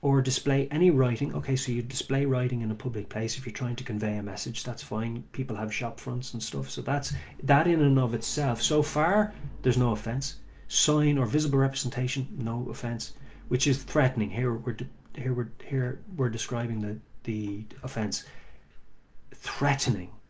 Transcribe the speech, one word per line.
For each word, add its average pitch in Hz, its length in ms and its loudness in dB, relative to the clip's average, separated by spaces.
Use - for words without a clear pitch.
"Or 139 200 6
display 135 480 2
any 170 200 6
writing." 131 440 4
Okay, 139 220 0
so 127 160 -2
you 120 100 0
display 135 420 0
writing 123 380 2
in 110 80 0
a 110 40 0
public 110 360 -6
place 110 260 -2
if 131 80 -8
you're 110 80 -6
trying 120 240 -4
to - 80 -8
convey 107 320 -2
a 101 60 -2
message, 101 420 -6
that's 117 180 -6
fine. 117 500 -4
People 127 240 -4
have 107 180 -4
shop 113 260 -4
fronts 123 320 -6
and 117 100 -6
stuff, 135 280 -6
so - 100 -6
that's, 135 320 -2
that 143 240 4
in 165 160 6
and 135 160 8
of 120 160 2
itself, 120 480 0
so 151 200 4
far, 185 520 2
there's 127 160 4
no 120 160 4
offense. 117 440 -4
"Sign 151 500 4
or 123 80 4
visible 139 320 2
representation," 131 760 0
no 117 380 -4
offense, 117 420 -6
which 135 180 2
is 135 180 2
threatening. 127 460 2
Here 117 240 0
we're 113 180 -4
de-, 120 160 -6
here 127 200 -2
we're, 120 180 -2
here 127 340 -2
we're 127 140 2
describing 117 500 -2
the, 104 180 -4
the 107 420 -4
offense. 110 420 -4
Threatening. 127 760 0